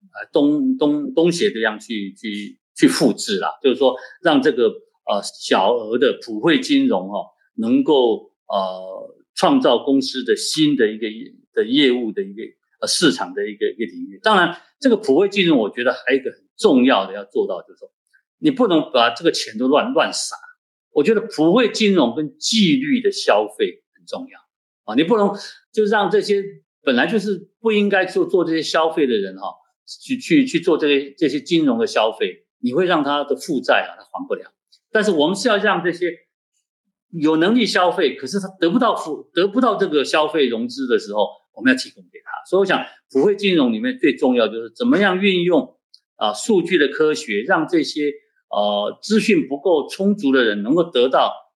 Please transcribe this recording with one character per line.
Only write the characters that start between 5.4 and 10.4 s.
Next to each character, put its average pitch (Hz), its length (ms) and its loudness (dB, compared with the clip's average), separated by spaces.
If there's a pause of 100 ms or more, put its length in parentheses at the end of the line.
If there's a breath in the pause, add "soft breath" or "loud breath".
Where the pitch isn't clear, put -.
额 113 240 -2
的 120 240 2
普 107 200 -8
惠 151 200 2
金 139 260 2
融， 95 240 -2
哦， 98 160 -6 (280)
能 120 280 0
够， 127 500 2 (160)
呃， 95 640 -6 (200)
创 147 260 2
造 127 180 4
公 139 240 0
司 127 220 -8
的 110 120 0
新 151 400 0